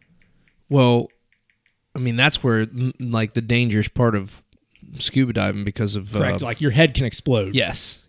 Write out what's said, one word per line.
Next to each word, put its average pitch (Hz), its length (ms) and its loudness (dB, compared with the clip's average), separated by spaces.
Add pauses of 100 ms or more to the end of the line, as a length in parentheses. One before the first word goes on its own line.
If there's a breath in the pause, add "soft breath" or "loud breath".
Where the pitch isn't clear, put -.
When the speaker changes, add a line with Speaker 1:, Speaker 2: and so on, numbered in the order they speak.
(680)
Speaker 1:
Well, 123 400 4 (880)
I - 40 -6
mean, 120 160 -2
that's 135 280 2
where, 113 180 4
m-, 123 380 -2
like, 113 360 -2
the 120 60 0
dangerous 113 460 2
part 117 280 2
of 98 260 -6 (560)
scuba 131 360 0
diving 101 300 -2
because 104 320 -4
of, 101 160 -8
Speaker 2:
Correct. 98 300 0
Speaker 1:
uh, - 40 -6
Speaker 2:
Like, 117 160 -6
your 143 100 2
head 147 240 4
can 135 100 0
explode. 107 500 -2
Speaker 1:
Yes, - 540 -4